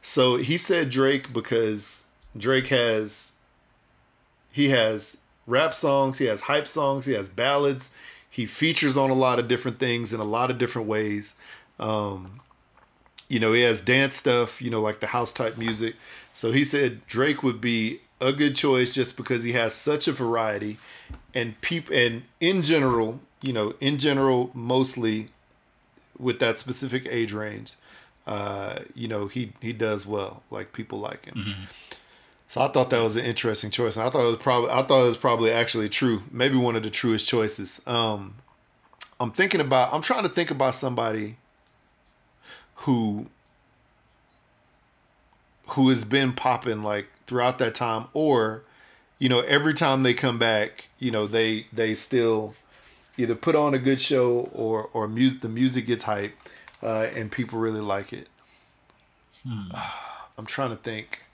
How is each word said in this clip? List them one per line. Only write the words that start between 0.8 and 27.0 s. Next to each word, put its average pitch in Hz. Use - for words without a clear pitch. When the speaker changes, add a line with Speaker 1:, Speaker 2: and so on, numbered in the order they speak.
Speaker 1:
Drake 135
because 110
Drake 131
has, 113
he 143
has 110
rap 147
songs, 139
he 135
has 104
hype 147
songs, 139
he 135
has 98
ballads. 131
He 120
features 147
on 135
a 131
lot 127
of 117
different 120
things 120
in 113
a 107
lot 117
of 120
different 117
ways. 107
Um, 104
you 120
know, 110
he 120
has 117
dance 131
stuff, 120
you 123
know, 113
like 107
the 107
house 120
type 113
music. 113
So 113
he 135
said 131
Drake 139
would 120
be 113
a 131
good 143
choice 127
just 131
because 120
he 117
has 117
such -
a 160
variety, 110
and 117
peop-, 170
and 120
in 180
general, 131
you 135
know, 107
in 143
general, 135
mostly 120
with 123
that 117
specific 131